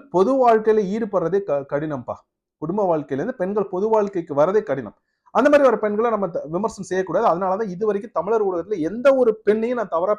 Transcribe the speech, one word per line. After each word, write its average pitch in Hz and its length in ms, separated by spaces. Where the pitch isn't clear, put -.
பொது 196 260
வாழ்க்கையில 220 520
ஈடுபடுறதே 196 580
க-, 143 260
கடினம்ப்பா. 143 460
குடும்ப 175 220
வாழ்க்கையில 147 380
இருந்து 208 140
பெண்கள் 196 320
பொது 196 220
வாழ்க்கைக்கு 196 460
வரதே 190 280
கடினம். 135 320
அந்த 240 140
மாதிரி 285 200
ஒரு 214 100
பெண்களை 214 320
நம்ம 202 160
த-, 165 180
விமர்சனம் 190 440
செய்யக்கூடாது. 185 380
அதனாலதான் 190 420
இது 180 160
வரைக்கும் 196 280
தமிழர் 202 320
ஊடகத்துல 185 340
எந்த 240 360
ஒரு 233 300
பெண்ணையும் 226 340
நான் 202 160
தவறா 185 240